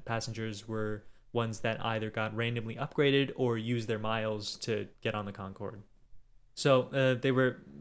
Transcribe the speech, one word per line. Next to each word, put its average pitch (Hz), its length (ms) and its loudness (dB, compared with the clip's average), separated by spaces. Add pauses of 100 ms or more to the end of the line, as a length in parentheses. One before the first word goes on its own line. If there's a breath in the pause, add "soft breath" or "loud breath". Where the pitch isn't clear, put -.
passengers 110 640 -4
were 107 360 -4 (300 soft breath)
ones 113 280 0
that 113 220 0
either 110 280 0
got 110 240 -2
randomly 117 400 -2
upgraded 139 600 2
or 120 220 2
used 113 300 0
their 110 120 0
miles 110 580 -2
to 104 300 -2 (140)
get 110 140 0
on 104 100 -2
the 101 60 -6
Concorde. 98 500 -10 (720)
So, 131 300 6 (100)
uh, 131 260 4
they 135 120 2
were, 127 260 4 (240)